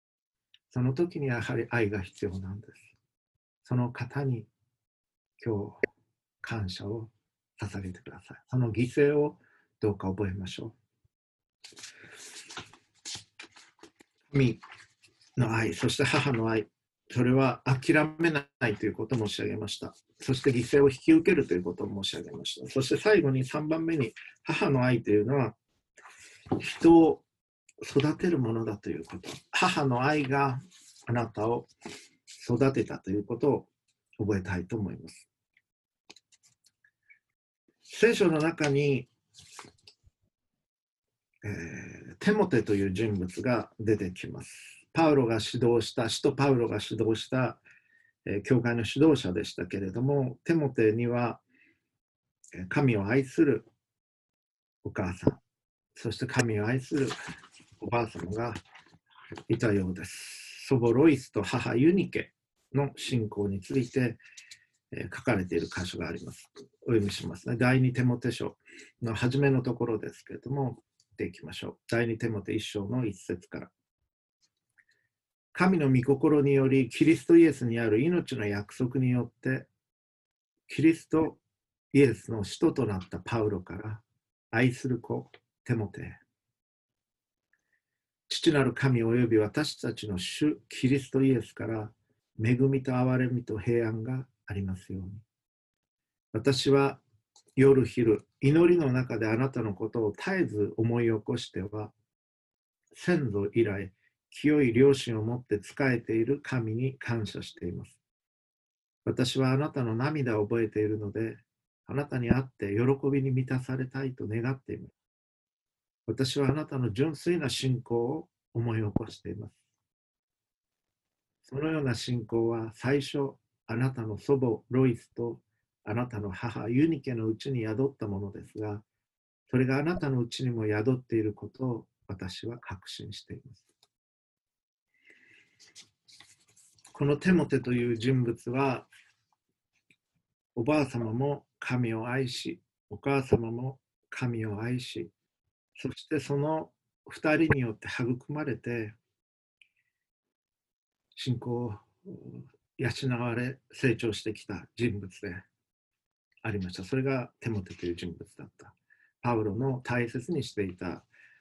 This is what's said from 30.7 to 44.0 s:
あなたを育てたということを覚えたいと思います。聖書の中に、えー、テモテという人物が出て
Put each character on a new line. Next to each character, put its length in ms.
あ 60
な 140
た 200
を 200
育 260
て 100
た 160
と 120
い 80
う 40
こ 140
と 120
を 180
覚 200
え 40
た 160
い 100
と 80
思 160
い 60
ま 120
す。 180
聖 320
書 140
の 120
中 300
に、 380
え 40
ー、 720
テ 140
モ 140
テ 160
と 120
い 120
う 60
人 200
物 280
が 380
出 180
て 140